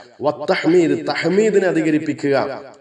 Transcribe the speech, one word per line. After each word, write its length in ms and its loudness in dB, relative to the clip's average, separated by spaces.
വത്തഹ്മീദ്, 840 0
തഹ്മീദിനെ 580 2
അധികരിപ്പിക്കുക, 960 0